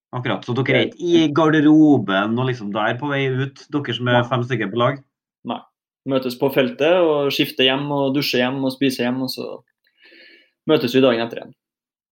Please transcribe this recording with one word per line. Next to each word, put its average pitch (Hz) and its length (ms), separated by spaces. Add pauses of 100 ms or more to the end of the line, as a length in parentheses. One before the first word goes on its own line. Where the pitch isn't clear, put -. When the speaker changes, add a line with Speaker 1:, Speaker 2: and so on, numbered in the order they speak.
(140)
Speaker 1:
Akkurat, 120 320
så 123 80
dere 131 220
er 113 140
ikke - 120
i 170 320
garderoben 143 1040
og 127 120
liksom 113 240
der 113 260
på 143 100
vei 139 200
ut, 135 420
dere 143 240
som 123 120
er 123 140
Speaker 2:
Nei. 120 80
Speaker 1:
fem 120 140
stykker 110 260
på 107 80
lag? 135 220 (460)
Speaker 2:
Nei. 120 140 (500)
Møtes 127 300
på 143 140
feltet 147 480
og 147 320
skifter 131 320
hjem 143 260
og 139 240
dusjer 135 300
hjem 135 180
og 131 100
spiser 127 320
hjem, 127 180
og 127 60
så 117 180 (1200)
møtes 131 260
vi 131 80
dagen 120 240
etter - 160
igjen. - 120 (580)